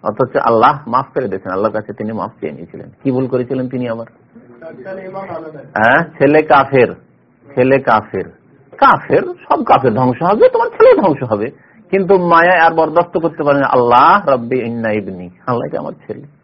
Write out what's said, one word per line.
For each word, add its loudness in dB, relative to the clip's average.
অথচ -4
আল্লাহ 2
মাফ -2
করে -4
দিয়েছেন, -8
আল্লাহর -2
কাছে -8
তিনি -8
মাফ -8
চেয়ে -10
নিয়েছিলেন। -18
কি -2
ভুল -2
করেছিলেন -4
তিনি -6
আবার? -10
হ্যাঁ, 0
ছেলে 2
কাফের, 2
ছেলে 2
কাফের, -2
কাফের, 2
সব -4
কাফের 2
ধ্বংস -2
হবে, 4
তোমার -2
ছেলে 4
ধ্বংস -2
হবে, -4
কিন্তু 2
মায়া 4
আর 4
বরদাস্ত 0
করতে -4
পারে 2
না, 0
"আল্লাহ 4
রাব্বি 0
ইন্না -4
ইবনি, -8
আল্লাহ -4
এটা -8
আমার -12
ছেলে।" -12